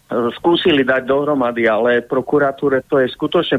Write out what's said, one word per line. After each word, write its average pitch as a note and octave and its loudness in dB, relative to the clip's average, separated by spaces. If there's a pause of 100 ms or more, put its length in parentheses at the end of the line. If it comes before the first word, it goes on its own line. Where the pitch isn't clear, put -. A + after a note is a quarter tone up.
(360)
skúsili E3 2
dať C3 0
dohromady, C3+ 0
ale A#2+ 2
prokuratúre C3+ 0
to C#3+ 0
je B2+ 2
skutočne, D3+ -2